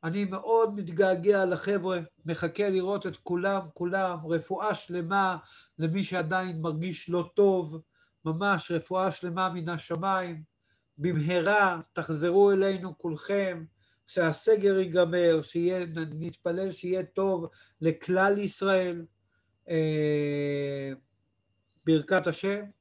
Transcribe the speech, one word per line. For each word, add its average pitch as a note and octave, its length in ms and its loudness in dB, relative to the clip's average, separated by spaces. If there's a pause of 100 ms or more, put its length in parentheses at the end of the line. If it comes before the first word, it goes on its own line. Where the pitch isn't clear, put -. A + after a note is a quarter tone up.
אני F#3+ 200 -2
מאוד G#3 500 2
מתגעגע F#3+ 680 2
לחבר'ה, F#3 540 -2 (280)
מחכה E3+ 420 -2
לראות F#3+ 380 -2
את F3+ 100 -8
כולם, F#3+ 440 -2 (140)
כולם, F3 520 -4
רפואה E3+ 480 -2
שלמה F3+ 640 -2 (420)
למי E3 260 -2
שעדיין F3+ 560 -4
מרגיש E3 500 -6
לא F3 240 -2
טוב, F3+ 480 2 (420)
ממש E3+ 460 0
רפואה F3+ 400 0
שלמה F3+ 380 -4
מן E3+ 200 -6
השמיים. F3 840 -4 (460)
במהרה F3 800 2 (120)
תחזרו F3 580 4
אלינו F#3+ 480 0
כולכם, F3+ 640 -4 (420)
שהסגר F#3+ 720 2
ייגמר, E3+ 640 4
שיהיה, F3 520 -2
נתפלל E3 760 -6
שיהיה F3+ 340 -4
טוב F#3+ 420 -2 (340)
לכלל F#3 580 2
ישראל. F#3 680 0 (640)
אה, C#3+ 1200 0 (960)
ברכת D#3+ 400 2
השם. G3 380 -2 (160)